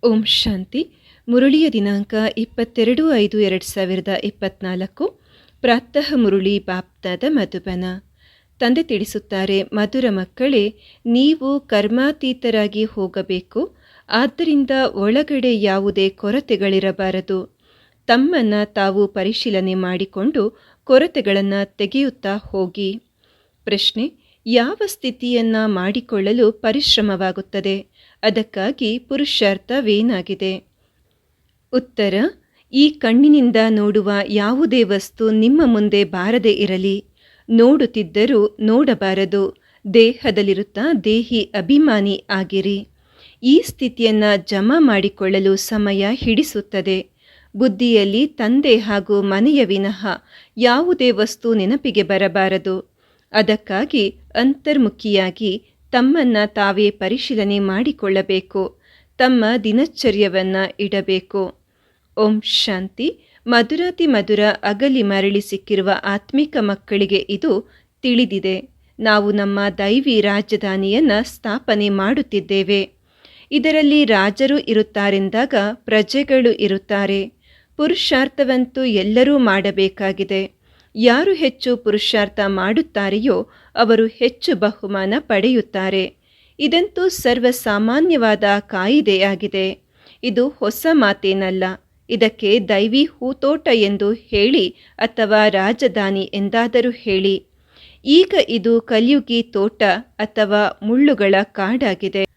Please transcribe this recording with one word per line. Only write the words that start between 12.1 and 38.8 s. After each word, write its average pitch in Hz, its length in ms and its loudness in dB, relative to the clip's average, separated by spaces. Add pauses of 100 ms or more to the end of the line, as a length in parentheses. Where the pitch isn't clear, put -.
ಹೋಗಬೇಕು. 196 920 -6 (320)
ಆದ್ದರಿಂದ 277 600 0 (220)
ಒಳಗಡೆ 254 600 0
ಯಾವುದೇ 196 540 0
ಕೊರತೆಗಳಿರಬಾರದು. 190 1500 -4 (480)
ತಮ್ಮನ್ನ 247 480 2 (100)
ತಾವು 196 440 0
ಪರಿಶೀಲನೆ 190 680 -2
ಮಾಡಿಕೊಂಡು 190 880 -4 (240)
ಕೊರತೆಗಳನ್ನ 202 680 2 (100)
ತೆಗೆಯುತ್ತಾ 208 720 -4
ಹೋಗಿ." 196 680 -6 (640)
ಪ್ರಶ್ನೆ, 214 480 -2 (340)
ಯಾವ 240 300 2 (100)
ಸ್ಥಿತಿಯನ್ನ 240 680 -4 (100)
ಮಾಡಿಕೊಳ್ಳಲು 208 840 0
ಪರಿಶ್ರಮವಾಗುತ್ತದೆ? 196 1300 -4 (360)
ಅದಕ್ಕಾಗಿ 214 760 -2
ಪುರುಷಾರ್ಥವೇನಾಗಿದೆ? 208 1700 -2 (1080)
ಉತ್ತರ, 226 420 -2 (580)
ಈ 277 160 4
ಕಣ್ಣಿನಿಂದ 262 680 4 (120)
ನೋಡುವ 208 440 0 (160)
ಯಾವುದೇ 233 540 2
ವಸ್ತು 202 480 -2
ನಿಮ್ಮ 233 360 4
ಮುಂದೆ 208 380 2
ಬಾರದೇ 196 480 0
ಇರಲಿ. 196 520 -2 (460)
ನೋಡುತ್ತಿದ್ದರೂ 226 1120 2
ನೋಡಬಾರದು. 196 960 0 (380)